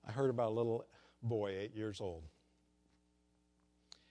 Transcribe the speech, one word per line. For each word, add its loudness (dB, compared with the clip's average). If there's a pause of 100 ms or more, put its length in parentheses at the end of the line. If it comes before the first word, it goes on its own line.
I -6
heard 4
about 2
a 0
little 2 (360)
boy, 0
eight -4
years -4
old. -6 (1800)